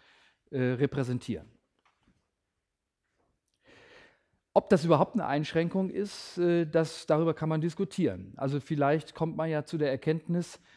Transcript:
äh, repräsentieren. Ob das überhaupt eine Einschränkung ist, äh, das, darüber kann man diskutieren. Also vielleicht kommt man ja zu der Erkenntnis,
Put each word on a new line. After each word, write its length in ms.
äh, 80
repräsentieren. 920
Ob 180
das 140
überhaupt 300
eine 120
Einschränkung 640
ist, 480
äh, 280
das, 400
darüber 280
kann 140
man 120
diskutieren. 760
Also 240
vielleicht 540
kommt 220
man 140
ja 140
zu 120
der 140
Erkenntnis, 720